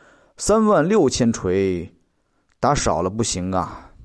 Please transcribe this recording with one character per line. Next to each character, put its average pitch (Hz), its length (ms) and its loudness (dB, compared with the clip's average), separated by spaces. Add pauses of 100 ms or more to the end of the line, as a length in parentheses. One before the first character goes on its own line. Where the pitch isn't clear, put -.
(360)
：“三 220 300 2
万 175 220 4
六 190 200 4
千 117 240 0
锤， 92 640 -2 (640)
打 131 140 2
少 90 300 -2
了 92 80 -2
不 110 100 -6
行 92 300 -4
啊！ - 400 -6 (140)